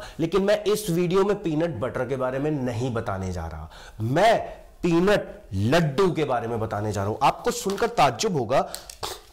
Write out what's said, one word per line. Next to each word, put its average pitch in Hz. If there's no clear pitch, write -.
लेकिन 165
मैं 208
इस 214
वीडियो 175
में 202
पीनट 156
बटर 123
के 135
बारे 127
में 147
नहीं 123
बताने 95
जा 87
रहा, 78
मैं 170
पीनट 180
लड्डू 151
के 156
बारे 120
में 117
बताने 107
जा 101
रहा 101
हूं। 110
आपको 170
सुनकर 202
ताज्जुब 160
होगा 127